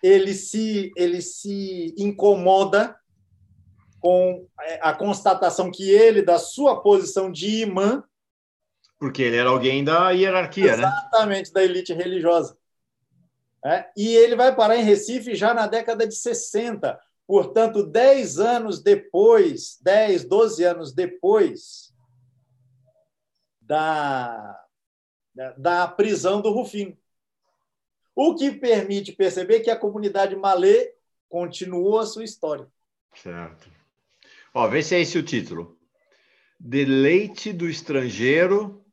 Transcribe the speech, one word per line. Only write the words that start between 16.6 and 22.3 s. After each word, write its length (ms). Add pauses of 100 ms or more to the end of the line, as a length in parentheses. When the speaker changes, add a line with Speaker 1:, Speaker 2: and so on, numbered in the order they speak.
Speaker 1:
Portanto, 560
dez 560
anos 440
depois, 960
dez, 440
doze 400
anos 280
depois 1000 (1700)